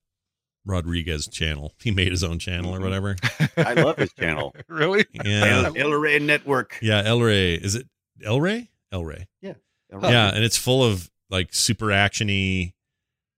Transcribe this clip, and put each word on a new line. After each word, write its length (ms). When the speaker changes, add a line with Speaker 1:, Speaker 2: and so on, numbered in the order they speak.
Speaker 1:
Rodriguez 640
channel. 500
<laughs> 40
He 100
made 200
his 120
own 160
channel 340
or 60
Speaker 2:
Mm-hmm. 40
Speaker 1:
whatever. 320
Speaker 2:
I 160
love 240
his 160
channel. 480
Speaker 3:
<laughs> 60
Really? 380
Speaker 1:
Yeah. 440
Speaker 2:
El, 100
El 140
Rey 280
Network. 600
Speaker 1:
Yeah, 240
El 160
Rey. 320
Is 220
it 120
El 160
Rey? 280
El 140
Rey. 220
Speaker 2:
Yeah. 120
El 80
Rey. 120
Speaker 1:
Yeah, 220
and 100
it's 140
full 260
of, 260
like, 240
super 380
action-y, 840